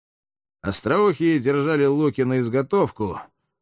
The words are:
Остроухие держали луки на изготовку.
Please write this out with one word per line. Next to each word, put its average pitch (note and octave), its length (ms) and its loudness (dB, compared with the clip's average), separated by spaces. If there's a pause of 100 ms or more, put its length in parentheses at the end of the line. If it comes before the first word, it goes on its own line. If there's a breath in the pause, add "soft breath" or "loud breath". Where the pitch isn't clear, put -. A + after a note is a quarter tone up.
(640)
Остроухие D#3+ 800 0
держали C#3+ 460 0
луки C#3+ 360 0
на B2+ 180 0
изготовку. B2+ 800 -2 (420)